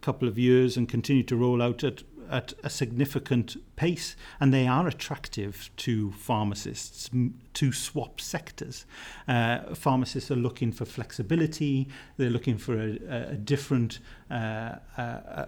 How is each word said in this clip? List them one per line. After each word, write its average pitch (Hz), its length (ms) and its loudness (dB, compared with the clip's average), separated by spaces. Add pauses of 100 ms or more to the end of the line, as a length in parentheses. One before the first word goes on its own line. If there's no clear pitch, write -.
couple 131 260 0
of 110 120 0
years 127 380 8
and 120 120 2
continue 127 320 4
to 123 140 2
roll 123 260 4
out 120 220 0
at, - 180 -2 (300)
at - 200 -2 (120)
a 147 60 -4
significant 127 880 0 (180)
pace, - 400 -2 (240)
and 135 120 6
they 131 140 6
are 131 220 4
attractive - 920 -6
to 107 360 0
pharmacists - 1000 -4
m-, 123 260 0 (140)
to 135 180 2
swap - 480 -6
sectors. - 680 -10 (400)
Uh, 120 480 2
pharmacists 131 560 0
are 135 40 2
looking 120 360 0
for 117 140 -6
flexibility, 139 1000 0 (300)
they're 123 140 2
looking 120 260 2
for 113 220 -2
a, 110 180 -2 (100)
a, 123 260 -6
a - 20 -4
different, 123 640 0 (320)
uh, 113 460 -4 (200)
uh, - 500 -8